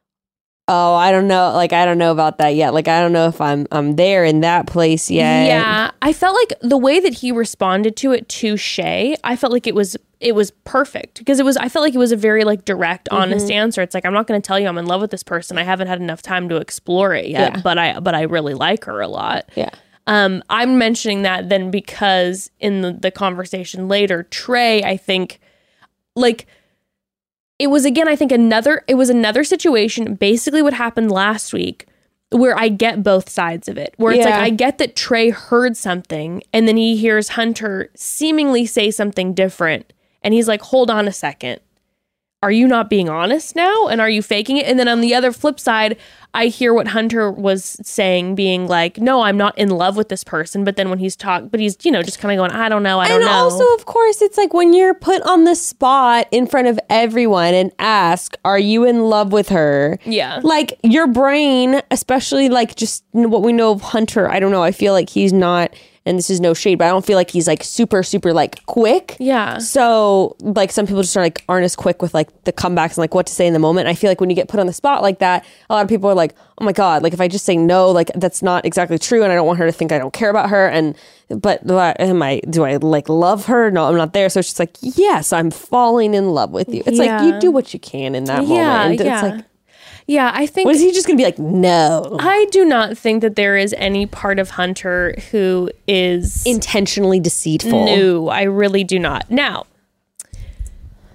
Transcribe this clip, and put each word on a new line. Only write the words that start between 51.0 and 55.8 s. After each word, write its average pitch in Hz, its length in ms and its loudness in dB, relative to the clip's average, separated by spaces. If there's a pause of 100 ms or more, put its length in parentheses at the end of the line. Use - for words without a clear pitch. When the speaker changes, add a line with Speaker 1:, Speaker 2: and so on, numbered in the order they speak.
Speaker 2:
talk-, 196 340 -6
but 226 100 -2
he's, 208 240 -2
you 339 60 2
know, 190 120 2
just 190 180 -8
kinda 202 160 -2
going, 185 140 0
"I 226 200 -4
don't 208 120 0
know, 190 180 0
I 180 80 2
don't 466 140 2
Speaker 1:
And 453 40 2
Speaker 2:
know." 415 60 0
Speaker 1:
also, 508 320 2 (100)
of 453 120 -4
course, 453 360 2
it's 403 160 0
like 381 160 0
when 349 180 4
you're 370 220 4
put 381 280 -2
on 339 220 4
the 339 100 4
spot 254 760 0